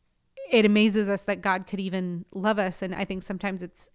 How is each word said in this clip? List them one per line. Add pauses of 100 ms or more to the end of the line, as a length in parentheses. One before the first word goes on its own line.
(500)
it
amazes
us
that
God
could
even
love
us.
And
I
think
sometimes
it's,